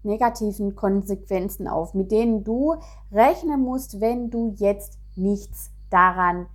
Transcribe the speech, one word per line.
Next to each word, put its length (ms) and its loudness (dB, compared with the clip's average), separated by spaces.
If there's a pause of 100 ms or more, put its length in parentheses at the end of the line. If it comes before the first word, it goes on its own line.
negativen 720 0
Konsequenzen 920 -2
auf, 260 -4
mit 160 -2
denen 320 2
du 320 0 (380)
rechnen 500 4
musst, 380 -4
wenn 300 0
du 260 -2
jetzt 420 0 (160)
nichts 560 -2 (200)
daran 640 4